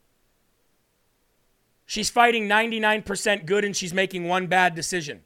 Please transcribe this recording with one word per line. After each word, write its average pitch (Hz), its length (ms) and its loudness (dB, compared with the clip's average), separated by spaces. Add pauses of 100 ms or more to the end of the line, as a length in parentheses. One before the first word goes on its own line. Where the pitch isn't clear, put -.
(1900)
she's 214 240 -4
fighting 233 360 4
ninety-nine 214 580 2
percent 196 420 -2
good 202 180 2
and 202 100 -2
she's 175 200 -6
making 190 340 -2
one 185 200 0
bad 180 280 2
decision 151 500 -6